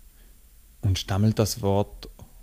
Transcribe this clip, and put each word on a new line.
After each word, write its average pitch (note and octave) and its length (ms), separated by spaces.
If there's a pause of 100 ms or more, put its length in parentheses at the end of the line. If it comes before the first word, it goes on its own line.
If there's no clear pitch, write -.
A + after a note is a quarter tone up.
(800)
und F#2+ 160
stammelt G#2+ 400
das G#2+ 240
Wort G2 480 (340)